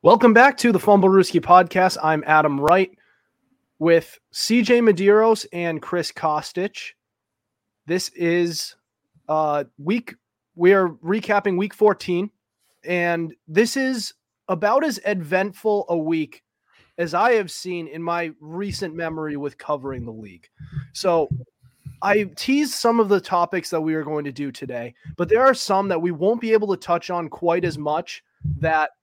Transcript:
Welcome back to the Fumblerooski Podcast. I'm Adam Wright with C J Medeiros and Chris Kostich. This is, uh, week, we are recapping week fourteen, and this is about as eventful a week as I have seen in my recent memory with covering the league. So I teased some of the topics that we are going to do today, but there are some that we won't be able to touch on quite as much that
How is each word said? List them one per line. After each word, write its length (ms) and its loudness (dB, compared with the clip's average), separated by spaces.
Welcome 240 6
back 240 6
to 160 2
the 60 2
Fumblerooski 600 4
Podcast. 640 4
I'm 240 0
Adam 320 2
Wright 320 2
with 400 2
C 320 0
J 180 2
Medeiros 720 4
and 300 -6
Chris 300 -6
Kostich. 800 -6
This 320 -4
is, 580 -2
uh, 360 -2
week, 380 -6
we 180 6
are 160 4
recapping 540 -2
week 160 -4
fourteen, 560 0
and 480 -4
this 300 2
is 380 -4
about 340 0
as 220 -4
eventful 880 -2
a 80 0
week 440 -4
as 160 -4
I 200 2
have 180 0
seen 360 -10
in 160 -12
my 280 -4
recent 540 -8
memory 420 -6
with 220 -10
covering 480 -8
the 40 -12
league. 380 -20
So 340 0
I 340 0
teased 380 -2
some 260 0
of 120 2
the 100 4
topics 480 -2
that 140 -4
we 120 -2
are 100 -4
going 200 -6
to 80 -10
do 200 -8
today, 420 -12
but 100 -4
there 160 4
are 80 6
some 360 0
that 120 0
we 120 -2
won't 280 -2
be 140 0
able 140 2
to 120 -2
touch 300 -4
on 180 -6
quite 380 -2
as 100 -6
much 480 -6
that 360 -2